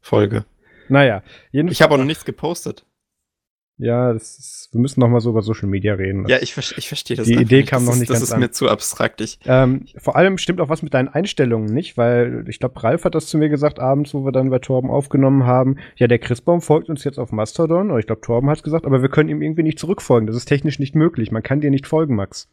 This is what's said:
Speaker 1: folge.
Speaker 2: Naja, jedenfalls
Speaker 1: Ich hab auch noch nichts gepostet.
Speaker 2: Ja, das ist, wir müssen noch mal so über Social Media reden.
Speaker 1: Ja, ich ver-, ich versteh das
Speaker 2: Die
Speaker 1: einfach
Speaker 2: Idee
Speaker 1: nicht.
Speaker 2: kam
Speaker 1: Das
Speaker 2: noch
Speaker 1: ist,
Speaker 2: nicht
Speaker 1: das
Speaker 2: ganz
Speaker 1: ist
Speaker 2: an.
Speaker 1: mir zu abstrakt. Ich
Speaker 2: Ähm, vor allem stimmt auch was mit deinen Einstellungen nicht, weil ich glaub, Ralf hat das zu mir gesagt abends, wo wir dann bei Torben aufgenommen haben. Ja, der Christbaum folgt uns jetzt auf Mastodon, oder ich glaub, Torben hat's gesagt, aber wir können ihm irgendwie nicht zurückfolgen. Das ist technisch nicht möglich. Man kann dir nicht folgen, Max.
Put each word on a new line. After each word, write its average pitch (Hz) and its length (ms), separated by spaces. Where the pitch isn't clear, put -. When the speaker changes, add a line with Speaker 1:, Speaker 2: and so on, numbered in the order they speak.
Speaker 1:
folge. 104 440
Speaker 2:
Naja, 131 320
jedenfalls 156 260
Speaker 1:
Ich - 40
hab 147 80
auch 143 80
noch 131 80
nichts 156 180
gepostet. - 600
Speaker 2:
Ja, 120 340
das - 240
ist, - 340
wir 113 80
müssen 135 200
noch 120 80
mal 120 120
so 113 100
über 110 120
Social 107 260
Media 101 260
reden. 95 340
Speaker 1:
Ja, 127 120
ich 120 140
ver-, - 240
ich - 100
versteh - 260
das 110 120
Speaker 2:
Die 117 80
Speaker 1:
einfach 123 80
Speaker 2:
Idee 120 160
Speaker 1:
nicht. 139 100
Speaker 2:
kam 127 140
Speaker 1:
Das 120 60
Speaker 2:
noch 120 40
Speaker 1:
ist, 123 80
Speaker 2:
nicht 117 100
Speaker 1:
das 120 60
Speaker 2:
ganz 113 80
Speaker 1:
ist 123 80
Speaker 2:
an. 113 80
Speaker 1:
mir 123 100
zu - 200
abstrakt. - 500
Ich - 240
Speaker 2:
Ähm, 131 400
vor - 180
allem 190 220
stimmt 180 240
auch 147 80
was 160 120
mit 151 120
deinen 131 140
Einstellungen 117 680
nicht, 160 240
weil 120 500
ich 120 100
glaub, - 240
Ralf - 220
hat 170 100
das 156 120
zu - 100
mir 151 140
gesagt 147 300
abends, 139 340
wo 139 100
wir 135 80
dann 131 160
bei 127 120
Torben 131 300
aufgenommen 135 540
haben. 131 320
Ja, 127 120
der 120 100
Christbaum 165 440
folgt - 260
uns 151 160
jetzt 135 140
auf 127 140
Mastodon, 165 580
oder 123 100
ich 107 60
glaub, - 160
Torben 123 260
hat's 151 160
gesagt, 156 220
aber 131 160
wir 131 80
können 156 180
ihm 151 140
irgendwie 156 200
nicht 156 160
zurückfolgen. 139 480
Das 110 100
ist 123 100
technisch 143 340
nicht 139 160
möglich. 156 340
Man 113 140
kann 139 160
dir 147 100
nicht 139 160
folgen, 156 300
Max. - 360